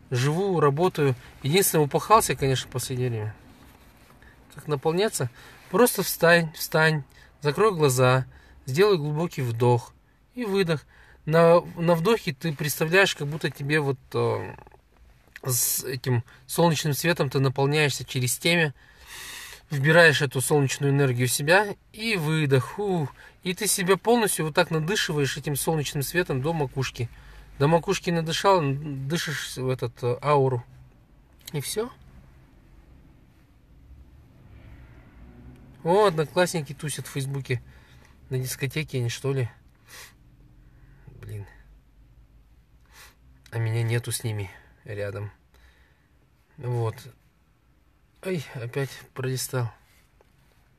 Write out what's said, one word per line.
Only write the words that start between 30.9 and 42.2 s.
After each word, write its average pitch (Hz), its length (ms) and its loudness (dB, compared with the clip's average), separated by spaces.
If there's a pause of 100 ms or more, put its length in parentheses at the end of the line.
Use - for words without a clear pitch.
И 147 80 -4
все. 220 300 -6 (4000)
О, 196 220 6
одноклассники 160 680 0
тусят 143 340 -10
в - 40 -16
Фейсбуке. 135 520 -6 (680)
На 131 80 -4
дискотеке 135 600 -6
они, 120 100 -2
что - 240 -4
ли? 131 160 -2 (1700)
Блин. 104 260 -14 (2000)